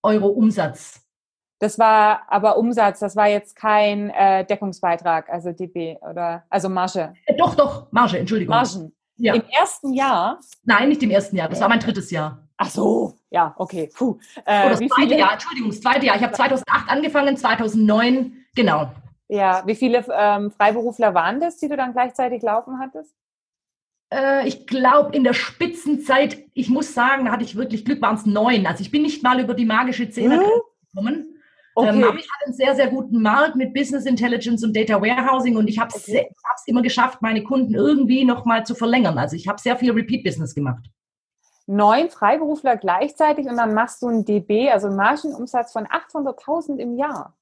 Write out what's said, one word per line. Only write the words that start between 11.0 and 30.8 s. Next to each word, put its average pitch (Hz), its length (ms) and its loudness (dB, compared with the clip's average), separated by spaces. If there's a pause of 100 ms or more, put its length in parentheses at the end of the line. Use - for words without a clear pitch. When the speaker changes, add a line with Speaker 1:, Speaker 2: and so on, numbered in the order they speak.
Speaker 1:
im 214 80 2
ersten 196 260 0
Jahr, 160 140 -4
das 180 100 -6
war 202 80 2
mein 226 120 2
Speaker 2:
Ja. 226 40 -6
Speaker 1:
drittes 196 260 -6
Jahr. 156 460 -8
Speaker 2:
Ach - 140 -4
so, - 480 -2 (100)
ja, 170 300 -2
okay, 175 360 -8
puh. 247 240 -2 (280)
Äh, 208 160 2
Speaker 1:
Oder 190 80 6
das 226 100 0
Speaker 2:
wie 254 80 -2
Speaker 1:
zweite 262 200 2
Speaker 2:
viele 294 100 4
Speaker 1:
Jahr, 196 160 4
Entschuldigung, 233 360 -6
das - 100 -10
zweite 262 260 2
Jahr. 202 100 2
Ich 208 60 0
habe 240 100 -2
zweitausendacht - 560 0
angefangen, 285 480 0
zweitausendneun, 226 960 2 (220)
genau. 156 360 2 (380)
Speaker 2:
Ja, 190 380 0
wie 214 80 -2
viele, 240 360 0
ähm, 208 400 0
Freiberufler 220 640 0
waren 180 280 0
das, 339 180 -4
die 302 100 -6
du 294 80 -4
dann 254 160 -4
gleichzeitig 247 500 -2
laufen 240 380 -2
hattest? 294 340 -14 (960)
Speaker 1:
Äh, 269 380 0
ich - 180 -10
glaub, 269 480 2
in 285 80 2
der 247 120 2
Spitzenzeit, - 1040 -2 (160)
ich 254 160 -4
muss 277 240 -2
sagen, 254 320 0
da 214 60 0
hatte 233 120 -4
ich 185 120 -12
wirklich 233 280 -6
Glück, 277 160 -2
waren's 214 240 -2
neun. 214 420 2
Also 165 140 -4
ich 185 100 -10
bin 302 120 0
nicht - 200 -4
mal 254 160 2
über 233 160 -2
die 233 120 0
magische 240 420 -2
Zehner 240 280 2
Speaker 2:
Hm? 349 40 4
Speaker 1:
Grenze 440 220 4 (320)